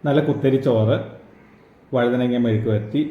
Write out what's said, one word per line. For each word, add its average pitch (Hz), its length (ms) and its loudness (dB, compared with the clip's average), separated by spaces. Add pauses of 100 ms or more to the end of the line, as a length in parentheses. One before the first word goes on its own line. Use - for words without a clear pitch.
നല്ല 139 220 4
കുത്തരി 135 400 2
ചോറ്, 113 280 2 (1000)
വഴുതനങ്ങ 123 500 0
മെഴുക്ക് 110 260 0
വരട്ടി 110 380 -2